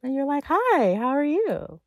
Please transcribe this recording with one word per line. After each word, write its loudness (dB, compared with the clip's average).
And -4
you're 0
like, -2
Hi, 2
how -2
are 0
you? -2